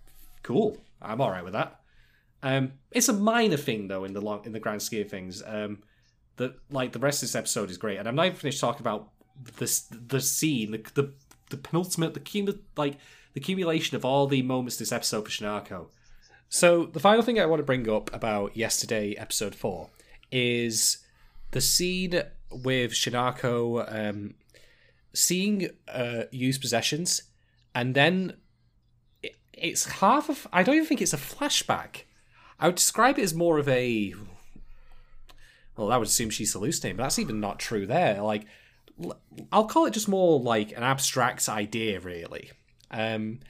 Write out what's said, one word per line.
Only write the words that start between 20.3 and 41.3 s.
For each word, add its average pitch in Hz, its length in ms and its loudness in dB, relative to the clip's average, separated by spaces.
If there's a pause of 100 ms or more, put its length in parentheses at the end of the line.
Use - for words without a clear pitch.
is 120 680 2 (500)
the 131 120 0
scene 180 600 2 (300)
with 127 400 0
Shinako, 120 1000 0
um, 104 440 -6 (800)
seeing, 190 560 2 (180)
uh, 120 440 -4
Yu's 131 280 0
possessions, 120 640 0 (500)
and 127 220 0
then 175 420 2 (840)
it, - 120 -12 (160)
it's - 340 -4
half 269 440 2
of, - 240 -4
I 180 80 6
don't 254 140 6
even 311 120 4
think 262 140 0
it's 170 120 0
a 147 40 -2
flashback. - 840 -2 (560)
I 151 80 4
would 180 80 2
describe 254 420 4
it 269 60 2
as 170 100 0
more 165 240 4
of 139 100 2
a, 120 460 2 (1600)
well, 107 160 0
I 127 60 4
would 110 100 2
assume 113 220 2
she's 107 240 -2
hallucinating, 98 440 -4
but 113 60 -2
that's 143 140 0
even 143 220 -2
not 104 180 -4
true 101 300 -4
there. 120 340 2
Like, 107 240 0 (580)
l-, - 160 -10 (320)
I'll 214 140 6
call 320 220 4
it 214 60 -2
just 214 140 -2
more 185 320 6
like 113 380 2
an 120 60 -4
abstract 127 640 2